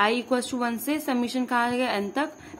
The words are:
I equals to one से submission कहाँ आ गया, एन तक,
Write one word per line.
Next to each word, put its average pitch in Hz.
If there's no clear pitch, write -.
I 214
equals 247
to 247
one 233
से 294
submission 247
कहाँ 240
आ 247
गया, 247
एन 202
तक, 302